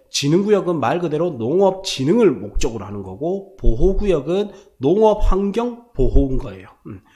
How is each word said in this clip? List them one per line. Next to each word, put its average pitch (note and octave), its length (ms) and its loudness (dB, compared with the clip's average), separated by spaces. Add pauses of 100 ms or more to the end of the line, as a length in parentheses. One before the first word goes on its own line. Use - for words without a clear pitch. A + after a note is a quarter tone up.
진흥구역은 F3 680 0
말 C3 200 0
그대로 E3 320 -2
농업진흥을 F3 1000 0
목적으로 A2 540 -4
하는 G2+ 180 -10
거고 D3 540 -8
보호구역은 E3+ 920 0 (260)
농업환경보호인 G3 1600 2
거예요. G2 280 -14 (200)
음. G2 140 -16 (140)